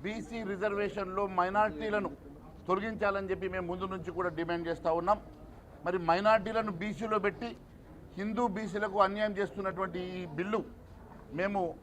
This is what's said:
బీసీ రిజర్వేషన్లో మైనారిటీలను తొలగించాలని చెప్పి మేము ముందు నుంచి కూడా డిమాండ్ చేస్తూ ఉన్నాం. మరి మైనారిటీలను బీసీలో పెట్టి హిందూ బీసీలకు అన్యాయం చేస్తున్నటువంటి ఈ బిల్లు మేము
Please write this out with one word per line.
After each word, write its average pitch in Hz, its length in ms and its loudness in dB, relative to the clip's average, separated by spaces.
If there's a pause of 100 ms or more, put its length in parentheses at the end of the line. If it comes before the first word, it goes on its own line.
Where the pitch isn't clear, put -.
బీసీ 226 340 -6 (120)
రిజర్వేషన్లో 202 720 0 (160)
మైనారిటీలను 202 720 2 (560)
తొలగించాలని 196 640 2
చెప్పి 190 240 0
మేము 185 160 -2
ముందు 185 240 -2
నుంచి 170 240 -6
కూడా 180 200 2
డిమాండ్ 170 320 0
చేస్తూ 165 200 2 (100)
ఉన్నాం. 202 180 4 (680)
మరి 180 120 2 (100)
మైనారిటీలను 214 720 4
బీసీలో 214 460 0
పెట్టి 233 240 -2 (680)
హిందూ 214 260 0 (120)
బీసీలకు 208 500 -2
అన్యాయం 208 340 2
చేస్తున్నటువంటి 190 600 -2 (180)
ఈ - 20 -4 (160)
బిల్లు 196 240 0 (800)
మేము 196 220 2 (200)